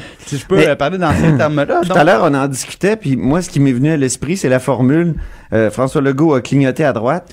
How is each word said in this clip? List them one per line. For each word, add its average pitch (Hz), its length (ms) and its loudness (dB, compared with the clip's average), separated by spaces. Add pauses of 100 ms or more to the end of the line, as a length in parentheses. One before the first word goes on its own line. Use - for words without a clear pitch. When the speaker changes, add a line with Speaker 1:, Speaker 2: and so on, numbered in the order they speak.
(260)
Speaker 1:
si 143 120 -8
je 123 80 -10
peux, 190 120 0
Speaker 2:
Mais 156 100 4
Speaker 1:
euh, 143 80 0
parler 147 220 -2
dans 165 160 0
ces 160 240 2
termes-là. 151 460 0
Speaker 2:
tout 175 60 -4
Speaker 1:
Donc 185 80 0
Speaker 2:
à 160 60 4
l'heure, 202 260 4
on 139 40 2
en 139 160 0
discutait, 185 480 -4
puis 139 180 -2
moi, 131 260 0
ce 175 80 -8
qui 143 120 -2
m'est 139 100 4
venu 131 200 0
à 160 60 0
l'esprit, 135 380 -4
c'est 165 140 -2
la 127 100 2
formule, 143 560 0 (380)
euh, 110 180 2
François 131 300 -2
Legault 139 320 2
a 127 80 0
clignoté 135 420 0
à 143 80 2
droite, 117 420 -4